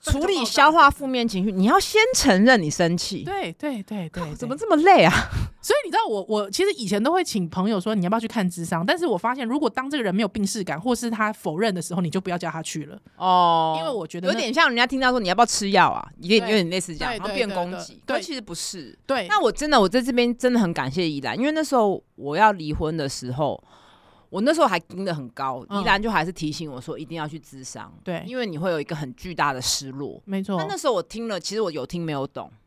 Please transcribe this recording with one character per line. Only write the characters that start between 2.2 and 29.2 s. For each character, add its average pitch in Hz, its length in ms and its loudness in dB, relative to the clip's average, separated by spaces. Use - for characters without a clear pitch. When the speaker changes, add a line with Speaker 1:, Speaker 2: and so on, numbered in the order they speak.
Speaker 1:
认 254 160 8
你 156 80 -2
生 170 280 0
气。 180 260 -6
Speaker 2:
对， 339 300 -6
对， 262 320 -8
对， 190 240 -10
对， - 0 -
Speaker 1:
靠， 175 160 -8
Speaker 2:
对。 151 100 -10
Speaker 1:
怎 240 140 -10
么 269 80 -6
这 440 120 -8
么 349 140 4
累 339 220 8
啊？ - 80 6
Speaker 2:
所 - 140 0
以 571 120 0
你 359 40 -8
知 339 60 -2
道 453 100 2
我， 202 220 -4
我 208 220 -2
其 330 140 0
实 403 80 2
以 247 140 -6
前 202 160 0
都 285 100 2
会 359 100 2
请 185 260 -2
朋 185 220 -2
友 202 100 0
说 214 140 -2
，“你 190 100 0
要 175 60 0
不 220 40 2
要 233 60 0
去 233 60 -8
看 202 220 -2
諮 175 160 -6
商？” 165 220 -2
但 320 120 0
是 339 80 -2
我 226 100 0
发 233 180 -2
现， 262 120 -6
如 247 120 -2
果 294 120 0
当 262 180 -6
这 294 80 -4
个 262 60 0
人 196 100 0
没 202 100 0
有 202 60 0
病 208 160 -4
识 196 180 -4
感， 156 180 -6
或 240 140 0
是 240 140 -4
他 214 240 -2
否 165 260 -6
认 214 140 0
的 180 80 -4
时 170 140 -8
候， 185 80 0
你 165 80 -2
就 190 100 -2
不 185 100 -6
要 175 60 -2
叫 170 140 -6
他 160 120 -8
去 - 220 -8
了。 - 140 -18
Speaker 1:
哦。 170 640 4
Speaker 2:
因 320 60 -4
为 320 60 -2
我 208 160 -4
觉 175 140 -10
得 190 80 -2
那 294 60 2
Speaker 1:
有 - 60 -2
点 247 120 -2
像 302 160 4
人 240 80 0
家 240 100 4
听 262 140 -4
到 254 100 4
说 254 100 2
，“你 190 80 -4
要 - 60 2
不 - 60 2
要 240 60 8
吃 202 240 -2
药 180 180 6
啊？” 69 160 -4
有 175 100 -12
点， 214 120 6
Speaker 2:
对。 226 100 -4
Speaker 1:
有 220 60 4
点 170 140 2
类 185 100 -2
似 170 140 -10
这 147 100 -8
样， 240 100 -4
Speaker 2:
对， 214 40 -8
Speaker 1:
然 202 100 -8
后 202 60 -6
变 233 140 -2
攻 180 300 -4
击。 170 160 -14
Speaker 2:
对， 277 100 -2
对， - 0 -
对。 - 0 -
Speaker 1:
可 370 60 -2
其 349 120 -10
实 254 60 -8
不 170 140 -14
是。 160 420 -12
Speaker 2:
对。 254 220 0
Speaker 1:
那 415 120 2
我 254 100 4
真 294 200 -4
的， 269 100 8
我 208 80 6
在 247 120 4
这 247 120 -2
边 240 240 2
真 247 160 2
的 240 60 4
很 180 140 2
感 135 180 -2
谢 170 180 -2
宜 143 120 -4
兰， 127 180 -4
因 240 60 -2
为 302 80 0
那 311 100 -2
时 285 120 -4
候 208 280 2
我 143 200 -6
要 208 160 6
离 156 200 -6
婚 156 240 -2
的 143 120 -2
时 127 240 -8
候， 131 300 -4
我 185 100 -6
那 269 120 2
时 330 80 2
候 294 60 4
还 190 120 0
盯 180 260 -10
得 180 100 -2
很 135 160 -10
高， 135 380 -8
Speaker 2:
嗯。 202 120 -4
Speaker 1:
宜 190 40 -4
兰 196 160 2
就 226 100 -4
还 170 140 0
是 180 80 -6
提 156 200 -6
醒 156 180 -10
我 127 100 -12
说 127 180 -10
一 151 60 -12
定 160 120 -12
要 156 100 -6
去 151 120 -12
諮 131 260 -20
商， - 280 -16
Speaker 2:
对。 170 220 -6
Speaker 1:
因 240 100 -10
为 247 100 -4
你 170 100 -8
会 175 140 -2
有 160 100 -2
一 143 40 -6
个 170 100 -8
很 147 200 -8
巨 180 200 -12